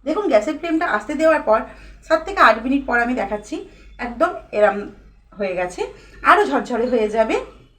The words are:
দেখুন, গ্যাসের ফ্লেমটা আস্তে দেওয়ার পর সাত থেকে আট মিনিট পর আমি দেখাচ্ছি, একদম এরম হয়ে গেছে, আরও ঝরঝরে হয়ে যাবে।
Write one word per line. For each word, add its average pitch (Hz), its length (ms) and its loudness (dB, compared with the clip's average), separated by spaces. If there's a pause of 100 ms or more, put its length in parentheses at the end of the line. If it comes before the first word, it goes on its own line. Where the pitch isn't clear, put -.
দেখুন, 415 260 -2
গ্যাসের 262 280 2
ফ্লেমটা 330 260 0 (100)
আস্তে 214 240 -6
দেওয়ার 320 280 4
পর 220 120 4 (460)
সাত 320 200 2
থেকে 392 220 -2
আট 226 160 4
মিনিট 277 240 0
পর 240 160 0
আমি 247 160 -2
দেখাচ্ছি, 208 360 -6 (500)
একদম 240 240 -2 (280)
এরম 202 180 4 (640)
হয়ে 190 200 -4
গেছে, 180 220 -6 (500)
আরও 415 200 6
ঝরঝরে 233 420 -2
হয়ে 247 240 2
যাবে। 226 200 2 (420)